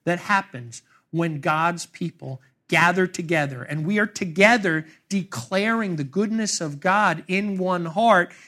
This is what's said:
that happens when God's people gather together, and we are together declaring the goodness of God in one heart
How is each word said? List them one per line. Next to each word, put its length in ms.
that 160
happens 640
when 300
God's 460
people 540
gather 380
together, 580
and 200
we 140
are 80
together 800
declaring 880
the 80
goodness 560
of 200
God 480
in 300
one 260
heart 480